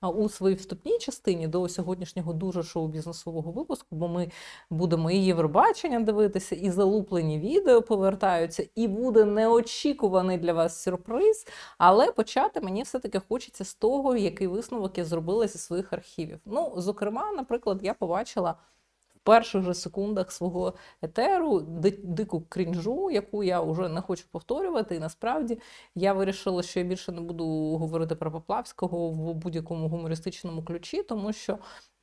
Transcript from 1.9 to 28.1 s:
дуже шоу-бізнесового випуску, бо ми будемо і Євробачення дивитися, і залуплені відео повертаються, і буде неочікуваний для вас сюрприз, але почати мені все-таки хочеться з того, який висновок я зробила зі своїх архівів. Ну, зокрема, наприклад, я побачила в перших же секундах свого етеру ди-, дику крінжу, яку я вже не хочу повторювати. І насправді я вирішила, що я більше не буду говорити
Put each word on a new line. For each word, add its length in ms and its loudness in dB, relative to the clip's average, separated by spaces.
дуже 300 -4
шоу-бізнесового 880 -6
випуску, 460 -8
бо 120 -2
ми 220 -2
будемо 400 2
і 80 4
Євробачення 840 4
дивитися, 540 2
і 160 -2
залуплені 680 2
відео 440 6
повертаються, 920 2
і 140 0
буде 360 6
неочікуваний 1120 2
для 140 2
вас 300 0
сюрприз, 640 0
але 340 8
почати 480 0
мені 220 -4
все-таки 460 -4
хочеться 360 -6
з 100 -12
того, 420 2
який 300 0
висновок 520 -4
я 60 -2
зробила 420 0
зі 120 -8
своїх 340 -6
архівів. 520 -10
Ну, 320 -4
зокрема, 560 -4
наприклад, 500 -2
я 120 -2
побачила 600 -2
в 80 -20
перших 400 6
же 120 -2
секундах 580 -4
свого 420 -4
етеру 580 2
ди-, 440 -2
дику 440 -2
крінжу, 640 -2
яку 320 -2
я 180 2
вже 280 -2
не 120 -4
хочу 300 -6
повторювати. 680 -4
І 20 -6
насправді 600 -4
я 180 2
вирішила, 500 0
що 180 -4
я 60 0
більше 260 -6
не 80 -10
буду 560 -2
говорити 380 -2